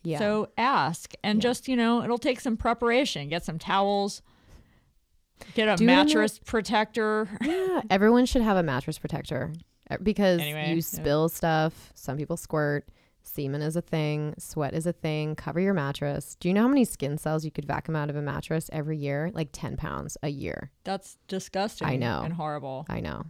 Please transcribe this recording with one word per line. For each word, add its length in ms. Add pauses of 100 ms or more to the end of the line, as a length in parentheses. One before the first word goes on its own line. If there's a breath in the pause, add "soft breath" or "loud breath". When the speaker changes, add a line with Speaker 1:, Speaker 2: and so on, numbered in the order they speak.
Speaker 1:
Yeah. 160
Speaker 2:
So 380
ask 640
and 180
Speaker 1:
Yeah. 100
Speaker 2:
just, 180
you 80
know, 260
it'll 180
take 200
some 160
preparation. 720
Get 160
some 160
towels. 600 (1300 soft breath)
Get 140
a 80
Speaker 1:
Do 80
it 20
in 20
the 60 (120)
Speaker 2:
mattress 340
protector. 960
<laughs> 60
Speaker 1:
Yeah, 480
everyone 360
should 180
have 120
a 80
mattress 360
protector, 520 (380)
uh, 120
because 380
Speaker 2:
Anyway, 300
Speaker 1:
you 60
Speaker 2:
yeah. 60
Speaker 1:
spill 460
stuff. 680
Some 220
people 220
squirt. 500 (360 soft breath)
Semen 380
is 140
a 60
thing. 560
Sweat 360
is 120
a 80
thing. 420
Cover 240
your 140
mattress. 680
Do 80
you 60
know 80
how 80
many 160
skin 320
cells 260
you 80
could 140
vacuum 320
out 120
of 60
a 60
mattress 500
every 260
year? 360
Like, 180
ten 240
pounds 480
a 60
year. 420 (140)
Speaker 2:
That's 320 (100)
disgusting 600
Speaker 1:
I 100
know. 260
Speaker 2:
and 100
horrible. 540
Speaker 1:
I 140
know. 280